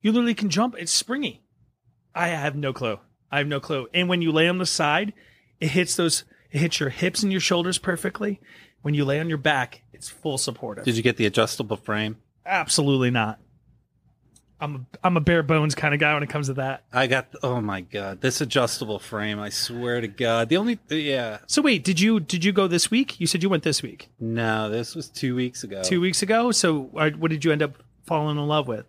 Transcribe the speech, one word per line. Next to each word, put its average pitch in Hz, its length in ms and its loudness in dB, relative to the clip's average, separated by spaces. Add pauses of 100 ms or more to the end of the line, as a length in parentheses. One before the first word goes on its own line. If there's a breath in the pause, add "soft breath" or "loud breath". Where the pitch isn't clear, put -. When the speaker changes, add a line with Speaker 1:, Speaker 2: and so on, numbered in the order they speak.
Speaker 1:
You 214 100 4
literally 233 220 2
can 208 160 0
jump. 220 280 0
It's 170 140 -6
springy. 254 520 -2 (720)
I 170 160 0
have 147 260 -2
no 139 180 -4
clue. 110 260 -4 (320)
I 147 80 0
have 147 80 0
no 143 120 -2
clue. 135 340 -4
And 180 160 2
when 180 120 2
you 160 100 2
lay 160 180 4
on 180 80 0
the 185 80 -2
side, 170 480 0 (460 soft breath)
it 160 100 -2
hits 175 260 0
those, 170 280 0 (280 soft breath)
it 143 80 -2
hits 165 200 2
your 139 100 0
hips 180 340 -2
and 196 80 2
your 185 100 0
shoulders 175 360 0
perfectly. 190 600 -4 (420 loud breath)
When 147 120 0
you 143 120 4
lay 143 140 2
on 165 100 -2
your 156 80 0
back, 135 460 0 (100)
it's - 160 -16
full 147 280 -4
supportive. 117 480 -6
Speaker 2:
Did 117 120 4
you 113 60 0
get 120 140 2
the 110 80 2
adjustable 110 520 0
frame? 107 400 -4 (280)
Speaker 1:
Absolutely 139 680 2
not. 110 280 0 (1200)
I'm 147 160 -8
a, 131 320 -6
I'm 175 100 4
a 160 40 4
bare 165 220 4
bones 156 320 2
kind 147 180 2
of 147 60 0
guy 151 160 4
when 147 80 -2
it 139 60 -6
comes 147 180 -2
to 135 80 -4
that. 135 360 -4
Speaker 2:
I 127 160 4
got, 127 200 2 (160)
oh 123 180 0
my 98 200 -2
God, 98 400 -8
this - 200 0
adjustable 117 560 0
frame. 104 420 -6
I 104 100 -8
swear 120 520 -4
to 113 60 -4
God, 113 420 0
the 170 80 4
only, 220 220 0 (100)
yeah. 135 580 -2
Speaker 1:
So - 140 2
wait, 226 220 4
did 175 160 2
you, 214 200 4
did 165 260 -4
you 202 80 4
go 196 140 4
this 170 220 2
week? 254 300 0
You 165 80 -2
said 160 160 -2
you 196 60 2
went 160 140 0
this 156 200 0
week. - 260 -14 (100)
Speaker 2:
No, 113 500 -2
this 117 260 -4
was 160 140 -10
two 127 260 -4
weeks 123 280 -4
ago. 98 200 -10
Speaker 1:
Two 180 180 0
weeks 185 220 0
ago. 226 280 2
So, 151 440 0
uh, 156 160 2
what 160 180 -2
did 151 160 -2
you 165 60 4
end 147 100 2
up 139 220 -4 (220)
falling 151 320 0
in 147 100 -2
love 147 200 0
with? 110 220 -6